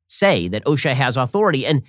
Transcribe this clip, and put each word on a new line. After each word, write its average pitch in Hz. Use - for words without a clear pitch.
say 139
that 104
osha 147
has 127
authority. 139
And 139